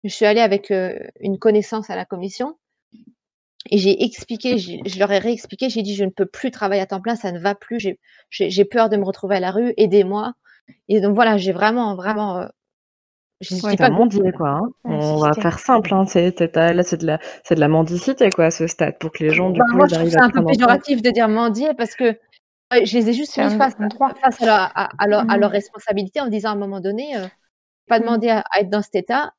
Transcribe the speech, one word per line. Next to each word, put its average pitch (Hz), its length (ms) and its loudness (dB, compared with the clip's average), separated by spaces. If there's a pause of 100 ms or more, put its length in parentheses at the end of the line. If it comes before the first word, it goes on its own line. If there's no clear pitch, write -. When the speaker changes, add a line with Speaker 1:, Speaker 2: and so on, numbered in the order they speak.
Speaker 1:
Je 208 60 -6
suis - 160 0
allée 214 160 4
avec, 202 300 0
euh, 185 260 -2 (220)
une 196 180 -4
connaissance 214 540 0
à 180 40 -8
la 185 100 -8
commission. 196 520 -10 (1120)
Et 208 80 2
j'ai 196 260 2
expliqué, 240 540 -6
j'ai, 175 260 -8
je 185 140 -10
leur 202 140 0
ai 196 80 2
réexpliqué, 226 500 -6
j'ai 214 140 -4
dit, « 202 120 -6
Je 196 100 -2
ne 190 40 -4
peux 190 160 -2
plus - 240 -8
travailler 202 320 -2
à 190 60 -6
temps 190 140 -8
plein, 226 140 -4
ça 202 160 -8
ne 175 60 -10
va 196 160 -2
plus, 233 260 -10
j'ai, 196 200 -6 (320)
j'ai, 180 180 -4
j'ai 196 160 2
peur 226 240 2
de 208 80 0
me 202 60 0
retrouver 196 320 -4
à 185 40 0
la 180 120 -2
rue, 226 260 -2
aidez-moi. » 202 560 2 (540)
Et 214 120 2
donc 202 140 2
voilà, 220 240 4
j'ai 190 140 0
vraiment, 214 440 0
vraiment, 202 420 -4
euh, - 100 -8 (920)
je, 185 160 -10
je 180 60 -6
Speaker 2:
Ouais, 208 100 -2
Speaker 1:
dis 196 60 0
Speaker 2:
t'as 240 120 4
Speaker 1:
pas - 20 -
que 180 80 2
Speaker 2:
mendié, 202 320 2
quoi, 156 180 -4
hein. 147 120 -2 (220)
Speaker 3:
Ouais, 160 120 -4
Speaker 2:
On 151 220 0
Speaker 3:
c'est 151 40 2
Speaker 2:
va 151 120 4
Speaker 3:
c'était 220 100 -2
Speaker 2:
faire 170 160 0
simple, 220 340 2
hein, 190 140 4
c'est, 180 240 2
t'es, 170 160 0
t'as, 165 260 2
là, 180 80 2
c'est 175 160 -2
de 165 80 -6
la, 156 140 -2 (240)
c'est - 100 0
de 160 60 2
la 151 80 4
mendicité, 175 640 2
quoi, 170 140 2
à 170 60 2
ce 165 140 -4
stade, - 320 -4
pour 160 140 -8
que - 120 -8
les 156 60 2
gens, 180 220 2
du - 80 0
Speaker 1:
Bah, - 100 6
Speaker 2:
coup, - 80 2
Speaker 1:
moi, - 80 6
Speaker 2:
ils 175 40 0
Speaker 1:
je 170 60 0
trouve 160 60 0
Speaker 2:
arrivent 165 120 0
Speaker 1:
ça 160 80 6
Speaker 2:
à 247 40 8
Speaker 1:
un 226 40 4
peu - 40 -2
Speaker 2:
prendre 170 140 2
en - 20 0
compte. - 80 2
Speaker 1:
péjoratif 247 460 2
de 247 80 4
dire 220 180 2
mendier 233 480 0
parce 233 160 -4
que, 262 120 -4
euh, 220 100 2 (680)
je 220 140 0
les 226 120 2
ai 240 40 2
juste 294 200 -4
Speaker 3:
C'est - 120 -2
Speaker 1:
mis 208 80 0
Speaker 3:
un, 214 40 -2
Speaker 1:
face 262 200 0
Speaker 3:
un 208 80 -4
Speaker 1:
à, - 40 -2
Speaker 3:
droit. 269 220 -2 (120)
Speaker 1:
face 254 180 0
à 233 40 0
leur, 220 120 4
à, 185 400 -2
à 208 100 0
leur, 208 220 2
à 208 80 2
leur 208 120 2
Speaker 3:
Mhm. 202 60 -4
Speaker 1:
responsabilité 202 640 -4
en 262 100 -4
disant 214 200 -4
à 208 40 -4
un 202 40 -4
moment 196 220 -8
donné, 226 360 -6
euh, 190 120 -8 (600)
pas 233 120 4
Speaker 3:
Mhm. 233 60 0
Speaker 1:
demander 226 240 0
à, 220 220 0
à 202 100 2
être 190 100 -4
dans 208 100 0
cet - 140 -10
état 240 420 -2